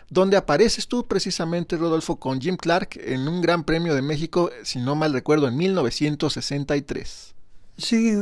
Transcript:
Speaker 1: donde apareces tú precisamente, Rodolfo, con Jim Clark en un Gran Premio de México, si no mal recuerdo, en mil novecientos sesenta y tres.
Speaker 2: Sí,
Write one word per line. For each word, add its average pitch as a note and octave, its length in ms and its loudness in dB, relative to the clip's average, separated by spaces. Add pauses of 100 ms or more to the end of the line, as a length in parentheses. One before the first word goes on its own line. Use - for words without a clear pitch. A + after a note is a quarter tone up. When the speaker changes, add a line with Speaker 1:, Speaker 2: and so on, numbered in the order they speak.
Speaker 1:
donde G3 280 4
apareces F#3+ 500 2
tú A#3+ 220 -4
precisamente, F3 680 -2
Rodolfo, D#3+ 440 0
con C3 200 -2
Jim F3 160 -2
Clark E3+ 340 0 (120)
en C3 240 -2
un F3 140 -2
Gran E3+ 240 2
Premio E3 320 0
de C3 60 2
México, D#3 500 0 (100)
si - 160 -6
no B2+ 160 0
mal D#3 200 2
recuerdo, C#3+ 340 4
en A#2 80 -2
mil F#3+ 180 2
novecientos D3 600 0
sesenta C#3+ 420 -2
y C#3+ 60 0
tres. - 500 -8 (440)
Speaker 2:
Sí, A3+ 460 2